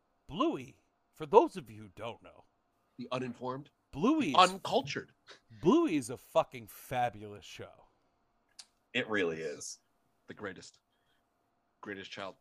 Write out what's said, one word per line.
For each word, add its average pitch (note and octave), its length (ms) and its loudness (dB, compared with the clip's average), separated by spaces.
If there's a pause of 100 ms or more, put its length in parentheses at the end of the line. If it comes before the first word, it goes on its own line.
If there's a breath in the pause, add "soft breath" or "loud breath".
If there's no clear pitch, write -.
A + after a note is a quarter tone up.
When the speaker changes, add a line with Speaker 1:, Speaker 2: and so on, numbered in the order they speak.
(280)
Speaker 1:
Bluey, D#3+ 480 -2 (380)
for D#3 120 -10
those F#3+ 300 6
of A#2+ 140 -14
you G#2+ 120 -16
who G#2+ 140 -16
don't G#2+ 260 -10
know, - 220 -20 (540)
Speaker 2:
The A#2+ 120 -12
uninformed? B2+ 600 -6 (220)
Speaker 1:
Bluey G#3+ 420 2
Speaker 2:
The F3 80 8
Speaker 1:
is F#3 80 8
Speaker 2:
uncultured. - 640 -2 (500 loud breath)
Speaker 1:
Bluey B3+ 340 6
is C3 140 -2
a A#2 80 -8
fucking - 500 -2
fabulous G#2+ 800 -4
show. - 400 -16 (1080)
Speaker 3:
It A#2+ 160 0
really F2 320 0
is. - 380 -8 (500)
Speaker 2:
The - 60 -12
greatest. F#2+ 440 -12 (1040)
Greatest G2 300 -12
child G2 300 -10